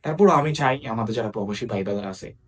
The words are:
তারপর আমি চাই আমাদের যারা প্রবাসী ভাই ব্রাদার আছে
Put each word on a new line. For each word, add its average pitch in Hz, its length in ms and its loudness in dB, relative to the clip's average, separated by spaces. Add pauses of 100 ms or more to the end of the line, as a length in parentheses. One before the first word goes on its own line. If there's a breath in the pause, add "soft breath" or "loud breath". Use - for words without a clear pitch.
তারপর 175 280 6
আমি 151 240 4
চাই 135 320 0
আমাদের 113 280 -4
যারা 113 160 -2
প্রবাসী 104 360 -6
ভাই 101 160 -4
ব্রাদার 101 240 -4
আছে - 280 -12 (140)